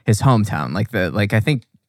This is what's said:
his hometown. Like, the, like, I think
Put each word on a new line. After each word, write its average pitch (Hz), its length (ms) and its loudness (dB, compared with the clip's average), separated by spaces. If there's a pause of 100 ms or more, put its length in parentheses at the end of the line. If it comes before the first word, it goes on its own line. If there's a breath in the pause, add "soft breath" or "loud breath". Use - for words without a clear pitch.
his 107 180 2
hometown. 98 520 2
Like, 101 160 -4
the, 92 220 -2
like, 101 200 -2
I 113 80 2
think 127 220 -2 (260)